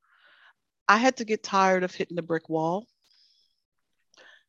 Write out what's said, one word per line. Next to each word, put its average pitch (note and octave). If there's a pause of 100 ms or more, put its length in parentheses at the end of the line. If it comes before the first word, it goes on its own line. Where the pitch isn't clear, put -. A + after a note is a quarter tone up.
(880)
I G3+
had B3+
to A#3
get G#3+
tired F#3+
of F3+
hitting F3
the F3
brick E3
wall. E3 (1600)